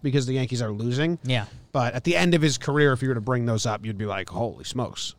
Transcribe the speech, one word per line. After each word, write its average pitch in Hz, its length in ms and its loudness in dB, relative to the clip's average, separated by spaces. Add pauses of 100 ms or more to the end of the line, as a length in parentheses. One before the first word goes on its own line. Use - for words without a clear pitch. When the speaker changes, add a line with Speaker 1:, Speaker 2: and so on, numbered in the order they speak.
Speaker 1:
because 135 240 0
the 131 60 -2
Yankees 123 280 -2
are 110 100 -2
losing. 127 520 0
Speaker 2:
Yeah. 123 220 0 (260)
Speaker 1:
But 123 240 0
at 127 80 -4
the 170 120 2
end 175 200 6
of 156 80 4
his 143 160 2
career, 143 340 4
if 123 80 -2
you 131 60 0
were 127 80 0
to 113 60 -2
bring 120 260 0
those 113 180 0
up, 107 220 -2
you'd 104 100 -4
be 107 80 -4
like, 95 240 -4
"Holy 110 360 -6
smokes, - 540 -6